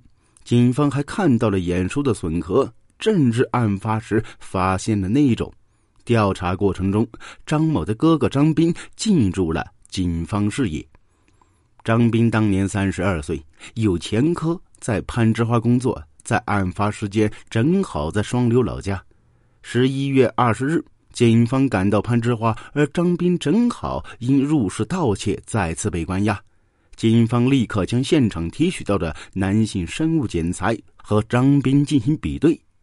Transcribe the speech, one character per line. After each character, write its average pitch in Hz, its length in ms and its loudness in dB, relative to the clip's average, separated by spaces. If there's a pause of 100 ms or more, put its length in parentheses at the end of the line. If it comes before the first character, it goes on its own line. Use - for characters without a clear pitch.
(440)
警 120 280 4
方 147 160 2
还 143 140 -2
看 151 340 0
到 110 140 2
了 98 80 0
眼 87 300 -2
熟 139 120 -4
的 135 140 0
笋 82 240 -4
壳， 101 340 0 (280)
正 160 320 2
是 117 180 0
案 110 280 0
发 110 200 -2
时 110 260 -2 (140)
发 95 400 -2
现 107 200 -2
的 92 100 -2
那 117 120 2
一 135 140 4
种。 - 180 -6 (520)
调 107 280 2
查 92 220 -2
过 95 180 0
程 92 200 -2
中， 110 140 2 (380)
张 156 200 0
某 160 200 0
的 - 120 -4
哥 165 200 2
哥 123 120 0
张 147 260 2
斌 165 180 2 (220)
进 165 380 2
入 82 200 -2
了 80 140 -4 (220)
警 85 360 -4
方 104 240 -2
视 113 200 -2
野。 76 180 -8 (960)
张 117 260 4
斌 113 220 4
当 110 180 2
年 98 200 2
三 98 220 0
十 90 120 -4
二 90 180 0
岁， 76 240 -6 (300)
有 104 240 0
前 127 340 0
科， 165 260 -2 (200)
在 104 240 -4
攀 113 320 0
枝 117 80 -2
花 117 160 0
工 120 220 2
作， 120 200 -2 (220)
在 - 240 -2
案 98 240 0
发 104 200 -2
时 104 180 -6
间 107 220 0 (200)
正 160 320 2
好 76 260 -6
在 101 140 -2
双 123 260 0
流 120 140 4
老 67 180 -4
家。 95 220 -6 (600)
十 123 260 0
一 139 180 -4
月 135 300 4
二 117 180 2
十 131 120 -4
日， 160 160 0 (300)
警 117 320 4
方 135 240 0
赶 98 200 0
到 101 120 2
攀 120 180 0
枝 120 160 0
花， 110 220 -2 (160)
而 147 160 0
张 175 280 0
斌 175 220 2
正 226 300 2
好 - 340 -6 (160)
因 131 240 2
入 139 260 2
室 107 180 -4
盗 165 280 0
窃 95 300 -4
再 87 300 -2
次 104 160 -4
被 85 140 -4
关 92 200 -2
押。 104 160 -2 (560)
警 113 300 2
方 120 240 2
立 135 160 2
刻 95 180 -2
将 120 180 -2
现 139 280 2
场 82 200 -6
提 160 200 0
取 - 120 -10
到 101 140 -2
的 85 180 -4 (200)
男 98 320 0
性 92 200 -6
生 160 300 -2
物 139 100 -2
检 85 260 -4
材 92 260 -4 (180)
和 107 320 -2
张 135 320 4
斌 135 240 2
进 143 160 0
行 151 160 0
比 143 220 -6
对， 160 200 2 (240)